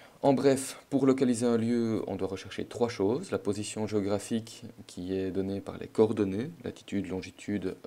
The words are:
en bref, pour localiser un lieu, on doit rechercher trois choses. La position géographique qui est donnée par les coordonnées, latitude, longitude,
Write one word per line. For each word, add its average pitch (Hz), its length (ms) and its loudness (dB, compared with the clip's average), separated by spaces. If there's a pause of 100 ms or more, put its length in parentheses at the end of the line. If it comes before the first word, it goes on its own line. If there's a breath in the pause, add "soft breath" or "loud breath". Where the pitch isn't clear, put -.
(220 loud breath)
en 139 100 6
bref, 139 580 2
pour 135 160 4
localiser 123 400 4
un 117 100 4
lieu, 113 520 2
on 98 80 -2
doit 92 100 -2
rechercher 95 380 -6
trois - 240 0
choses. 117 420 0
La 98 80 0
position 104 480 -4
géographique 104 800 -2 (240)
qui 92 260 -6
est 95 160 -2
donnée 95 300 -2
par 92 180 -10
les 90 80 -8
coordonnées, 107 640 2 (140)
latitude, - 420 -4
longitude, 92 720 -6 (100)